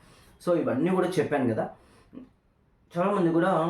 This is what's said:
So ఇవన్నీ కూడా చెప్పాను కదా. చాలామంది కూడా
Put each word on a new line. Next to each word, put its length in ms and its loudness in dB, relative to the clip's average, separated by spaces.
So 100 2
ఇవన్నీ 340 0
కూడా 180 0
చెప్పాను 340 0
కదా. 160 -4
చాలామంది 340 2
కూడా 200 2